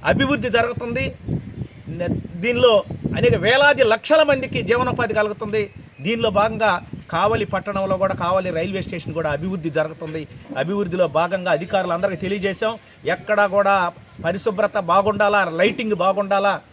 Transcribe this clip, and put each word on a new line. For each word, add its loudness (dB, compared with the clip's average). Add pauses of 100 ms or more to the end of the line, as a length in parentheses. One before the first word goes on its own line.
(100)
అభివృద్ధి 0
జరుగుతుంది. -2 (920)
న-, -2 (240)
దీనిలో 4 (440)
అనేక 4 (100)
వేలాది 6
లక్షల 4
మందికి -2
జీవనోపాధి 0
కలుగుతుంది. -2 (380)
దీనిలో 0 (100)
భాగంగా 2 (420)
కావలి 2 (100)
పట్టణంలో -2
కూడా, 0
కావలి -2
రైల్వే -4
స్టేషన్ -8
కూడా -2
అభివృద్ధి -4
జరుగుతుంది. -4 (300)
అభివృద్ధిలో 0
భాగంగా 0
అధికారులందరికీ -2
తెలియజేశాం. -2 (380)
ఎక్కడా 2 (100)
కూడా 2 (320)
పరిశుభ్రత -2 (140)
బాగుండాలా, 4
లైటింగ్ 0
బాగుండాలా 0 (120)